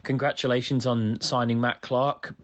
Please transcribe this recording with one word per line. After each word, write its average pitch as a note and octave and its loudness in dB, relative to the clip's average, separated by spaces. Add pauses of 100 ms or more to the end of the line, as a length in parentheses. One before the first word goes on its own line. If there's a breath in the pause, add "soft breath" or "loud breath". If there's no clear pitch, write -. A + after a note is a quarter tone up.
congratulations B2+ 0
on A#2 2
signing A#2 0
Matt A#2+ -2
Clark. C3+ -2 (100)